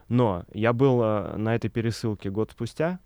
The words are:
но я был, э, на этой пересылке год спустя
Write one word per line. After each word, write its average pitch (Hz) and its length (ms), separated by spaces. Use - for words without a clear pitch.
но 113 360
я 110 200
был, 127 280
э, 101 360
на 110 180
этой 113 140
пересылке 110 600
год 104 220
спустя 160 540